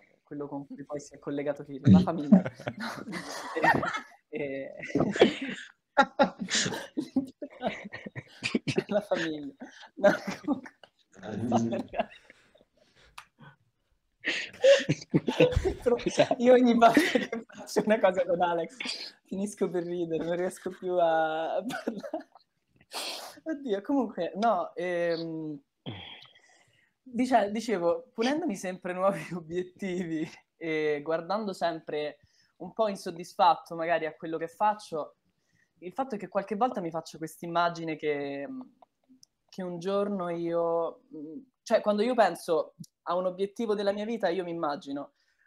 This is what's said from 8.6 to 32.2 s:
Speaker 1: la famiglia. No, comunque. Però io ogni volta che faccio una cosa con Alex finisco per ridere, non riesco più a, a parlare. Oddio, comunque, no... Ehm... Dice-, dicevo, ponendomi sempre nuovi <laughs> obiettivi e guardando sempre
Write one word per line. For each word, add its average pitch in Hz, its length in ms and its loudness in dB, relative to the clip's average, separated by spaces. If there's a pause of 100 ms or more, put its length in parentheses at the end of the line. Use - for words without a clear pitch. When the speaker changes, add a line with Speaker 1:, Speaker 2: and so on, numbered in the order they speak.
Speaker 1:
la 202 140 0
famiglia. 156 520 -4 (440)
No, 202 140 6 (300)
comunque. - 1700 -4 (3750)
Però 240 140 2 (420)
io 247 160 8
ogni 247 200 8
volta 233 260 8
che 233 460 0
faccio - 380 -4
una 214 140 4
cosa 185 260 4
con 175 160 2
Alex 170 360 0 (480)
finisco 196 440 -4
per 170 160 -2
ridere, 170 400 -2
non 170 120 0
riesco 180 340 -2
più 185 240 -4
a, 160 640 4
a 190 80 -2
parlare. - 640 -6 (1120)
Oddio, 277 400 -4
comunque, 220 540 0
no... 196 380 0
Ehm... 165 840 -4 (1400)
Dice-, 240 480 2
dicevo, 185 640 0
ponendomi 262 420 0
sempre 185 360 -8
nuovi 185 280 0 (100)
<laughs> 165 40 -8
obiettivi 175 920 -4 (280)
e 156 460 -2
guardando 170 500 -2
sempre 160 640 -4 (400)